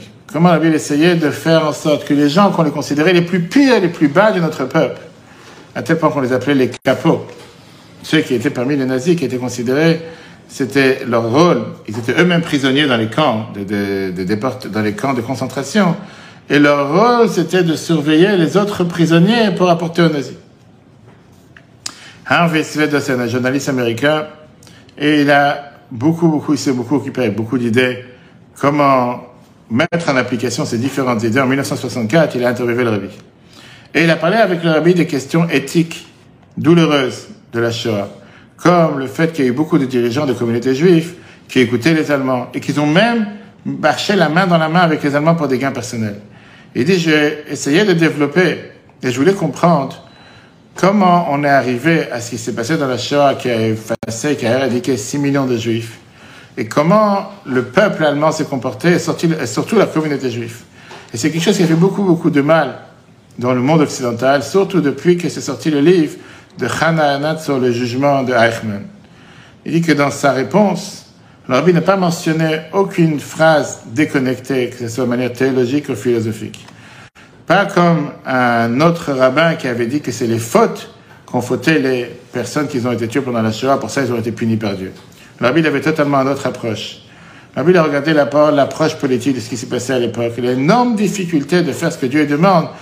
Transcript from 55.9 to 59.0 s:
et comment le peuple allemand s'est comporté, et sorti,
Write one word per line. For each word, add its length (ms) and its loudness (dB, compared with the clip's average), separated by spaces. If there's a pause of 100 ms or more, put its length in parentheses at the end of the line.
et 80 -4
comment 640 2 (140)
le 180 -2
peuple 400 0
allemand 280 2
s'est 140 -4
comporté, 480 -2
et 60 2
sorti, 300 -2 (100)